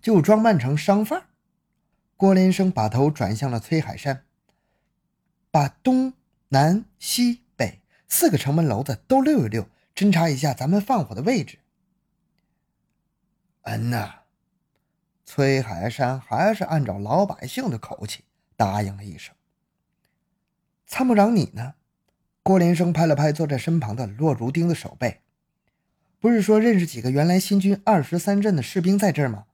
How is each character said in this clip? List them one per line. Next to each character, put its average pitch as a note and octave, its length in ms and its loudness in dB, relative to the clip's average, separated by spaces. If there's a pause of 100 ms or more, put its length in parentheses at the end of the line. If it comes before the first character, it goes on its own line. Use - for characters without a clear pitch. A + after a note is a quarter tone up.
就 G#3 220 4
装 G#3+ 200 4
扮 A3 160 4
成 B2+ 180 -2
商 G3+ 280 0
贩 D#4+ 160 -6
儿。” - 60 -20 (880)
郭 G3 160 4
连 F#3 180 4
生 F#3 200 0
把 A2 180 0
头 C3 220 2
转 A2 260 -4
向 C3 140 -4
了 A#2 100 -4
崔 D#3+ 180 -4
海 - 160 -6
山 C3+ 300 -8 (1300)
，“把 C#3+ 180 0
东 C4 460 -2 (340)
南 D#3 380 2 (120)
西 A#3+ 440 -2 (140)
北 - 260 -6 (260)
四 E4+ 220 2
个 D#3+ 80 0
城 C#3 160 -2
门 E3 100 2
楼 A#2 180 -2
子 B2+ 240 -6
都 C4 140 4
溜 C4 240 2
一 G#2+ 60 -4
溜， A2 180 -6 (260)
侦 G3+ 160 2
察 E3 200 2
一 C#3 80 -2
下 C#3 160 -2
咱 C3+ 160 -4
们 G3+ 100 2
放 G#3 240 -2
火 G#2+ 100 -12
的 G2 60 -8
位 F#3+ 240 0
置。 - 140 -18 (2000)
”“嗯 A2+ 220 -4
呐。” A#2 300 -6 (1040)
崔 C3+ 340 0
海 G#2+ 300 -6
山 C3 280 -4
还 D#3+ 360 -2
是 F#3+ 100 -8
按 D#3 180 -2
照 G2+ 160 -6
老 B2+ 280 -2
百 - 200 -12
姓 B3+ 220 -6
的 B2 80 -4
口 - 300 -14
气 - 180 -14 (320)
答 G#2 240 -2
应 G2 160 -6
了 G2+ 80 -18
一 G2 140 -18
声。 - 160 -20 (1500)
“参 - 200 -4
谋 B3 80 4
长， G#3+ 220 6
你 D3+ 160 0
呢？” A#2+ 220 -12 (680)
郭 F#3+ 160 4
连 F3 160 4
生 E3+ 180 0
拍 D#3 120 2
了 D#3 100 2
拍 D3 160 2
坐 D#3 160 -2
在 C#3+ 120 -4
身 E3 200 -2
旁 G#2+ 160 -4
的 B2 120 -6
骆 B2+ 260 -2
如 A#2 180 -4
丁 E3 160 -2
的 E3+ 80 0
手 - 240 -14
背 A#2+ 220 -6 (1000)
，“不 A3+ 100 2
是 A#3 100 4
说 G#3+ 180 4
认 A3 220 4
识 F3 60 -2
几 A#2+ 160 -12
个 B2+ 80 -2
原 C#3+ 160 2
来 F3+ 120 4
新 G3 220 0
军 G3 240 0
二 G3 180 4
十 E3+ 160 -4
三 G3+ 220 0
镇 G3+ 160 0
的 C3 60 0
士 - 180 -4
兵 F#3+ 180 2
在 G3 140 0
这 D3+ 80 -4
儿 C3+ 80 0
吗？ G#2+ 260 -10